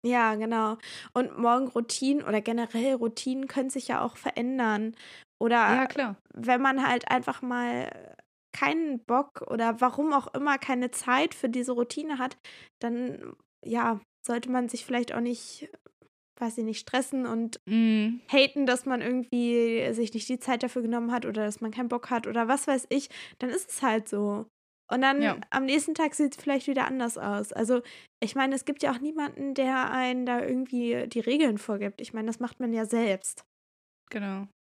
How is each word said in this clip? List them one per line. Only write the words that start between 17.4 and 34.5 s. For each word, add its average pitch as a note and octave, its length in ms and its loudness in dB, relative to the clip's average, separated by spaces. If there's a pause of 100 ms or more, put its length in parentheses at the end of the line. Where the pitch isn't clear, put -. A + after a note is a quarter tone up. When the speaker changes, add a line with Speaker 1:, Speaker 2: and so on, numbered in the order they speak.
Speaker 2:
Mhm. A3+ 520 4 (100)
Speaker 1:
haten, C#4 360 6
dass B3 200 2
man B3 160 0
irgendwie A#3+ 880 2
sich A3 220 -2
nicht G#3+ 140 -4
die B3+ 120 -2
Zeit B3 220 0
dafür B3 200 -2
genommen A#3 300 -2
hat A#3 140 -2
oder G#3+ 180 -2
dass G#3 160 -4
man A3 100 -4
keinen A#3+ 180 -4
Bock A#3+ 220 -4
hat A#3+ 160 -2
oder A3+ 220 0
was C#4 180 2
weiß C4+ 240 0
ich, C#4 180 0 (300)
dann B3+ 120 -4
ist F#4 200 -4
es - 120 -6
halt A3 260 0
so. G#3 380 -2 (440)
Und B3+ 120 2
dann C4+ 200 4
Speaker 2:
Ja. G#3+ 180 0 (100)
Speaker 1:
am C4+ 160 0
nächsten D4 280 2
Tag D4+ 200 0
sieht's C#4+ 220 0
vielleicht C#4 320 0
wieder C4+ 180 2
anders B3 320 -2
aus. G#3 340 -4
Also, A#3+ 300 2 (380)
ich A3+ 160 -2
meine, C4+ 180 2
es C4 100 -4
gibt C#4+ 200 -2
ja C#4 80 2
auch A#3+ 80 -4
niemanden, C#4+ 540 -4
der C4 360 0
einen B3+ 360 0
da B3 180 0
irgendwie B3 640 -2
die A#3 120 -2
Regeln B3 380 4
vorgibt. G3+ 420 -4
Ich A#3 140 -12
meine, A3 140 -4
das A3+ 120 -4
macht B3 200 -6
man A#3 120 -2
ja A3 140 0
selbst. A3 580 -2 (680)
Speaker 2:
Genau. G3 380 -6 (160)